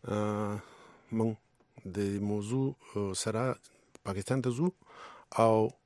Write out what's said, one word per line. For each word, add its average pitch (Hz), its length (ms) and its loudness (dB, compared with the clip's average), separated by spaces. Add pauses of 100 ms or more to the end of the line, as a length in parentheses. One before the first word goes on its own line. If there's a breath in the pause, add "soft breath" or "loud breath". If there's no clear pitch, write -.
اه، 104 500 -2 (560 loud breath)
موږ 113 180 2 (540)
د 95 140 -6 (220)
موضوع، 107 500 -2
اه، 101 420 -6
سره 113 420 -2 (480)
پاکستان 101 380 -2
ته 127 80 2
ځو 131 180 2 (720 loud breath)
او 110 300 6 (160)